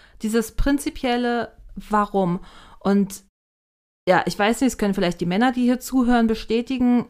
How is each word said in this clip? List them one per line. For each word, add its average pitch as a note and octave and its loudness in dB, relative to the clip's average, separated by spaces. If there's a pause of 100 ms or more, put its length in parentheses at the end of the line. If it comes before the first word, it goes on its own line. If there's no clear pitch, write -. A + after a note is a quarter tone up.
(220)
dieses A3 -2
prinzipielle B3 -2 (220)
Warum. G3 -2 (380)
Und G3 0 (840)
ja, F3+ 4
ich F3 -6
weiß G#3+ 0
nicht, C4+ 2
es A3+ -2
können G3+ 0
vielleicht F3 -2
die F3 -2
Männer, G#3+ 2
die B3 -4
hier B3 2
zuhören, A#3+ 2
bestätigen. A#3+ 0